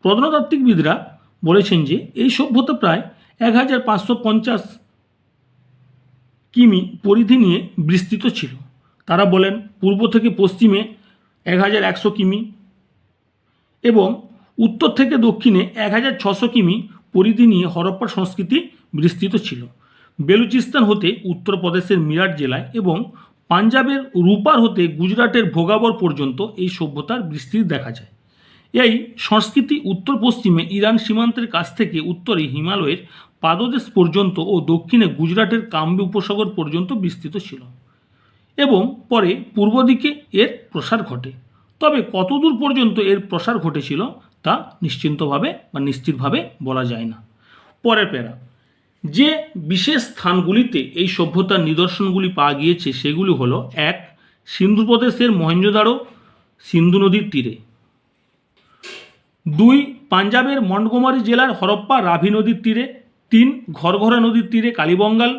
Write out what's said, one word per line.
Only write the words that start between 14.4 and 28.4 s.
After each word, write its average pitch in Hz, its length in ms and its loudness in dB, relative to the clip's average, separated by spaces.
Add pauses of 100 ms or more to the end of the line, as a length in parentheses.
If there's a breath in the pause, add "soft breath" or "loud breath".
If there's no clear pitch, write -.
উত্তর 226 320 2
থেকে 269 280 2
দক্ষিণে 220 420 4 (160)
এক 214 160 -4
হাজার 254 260 0
ছশো - 300 -2
কিমি 202 260 2 (380 loud breath)
পরিধি 214 340 4
নিয়ে 185 200 4
হরপ্পা 190 420 -4
সংস্কৃতি 190 500 -4 (340 soft breath)
বিস্তৃত 175 440 -2
ছিল। 123 260 -4 (560 soft breath)
বেলুচিস্তান 220 680 2
হতে 208 240 0 (160)
উত্তরপ্রদেশের 180 760 -2
মিরাট 165 380 -2
জেলায় 131 260 -4 (100)
এবং 180 220 0 (520 loud breath)
পাঞ্জাবের 254 520 2 (160)
রূপার 202 440 4
হতে 190 280 2
গুজরাটের 214 640 0
ভোগাবর 214 480 2
পর্যন্ত 139 380 -2 (180)
এই 185 140 -4
সভ্যতার 151 520 -8
বিস্তৃতি 170 460 -4
দেখা 131 220 -4
যায়। - 200 -16 (640 soft breath)